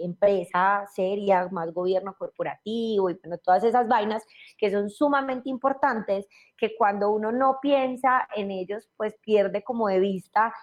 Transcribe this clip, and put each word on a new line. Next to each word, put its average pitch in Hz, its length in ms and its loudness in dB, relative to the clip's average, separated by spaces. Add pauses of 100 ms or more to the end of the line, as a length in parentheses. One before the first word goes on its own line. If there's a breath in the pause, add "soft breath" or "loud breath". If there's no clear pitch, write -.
empresa 190 920 2
seria, 196 560 0
más 165 240 -6
gobierno 185 440 -2
corporativo 190 920 -4
y, 170 100 -6
bueno, 170 180 -10
todas 185 260 4
esas 233 240 2
vainas 220 360 0 (320 loud breath)
que 208 140 0
son 202 180 -2
sumamente 269 600 -2
importantes, 247 760 -2 (300 soft breath)
que 214 220 -2
cuando 202 320 2
uno 214 200 0
no 269 300 2
piensa 262 720 2
en 202 160 -4
ellos, 190 460 -8
pues, 214 260 -6
pierde 202 400 2
como 233 260 -2
de 190 100 2
vista 196 640 0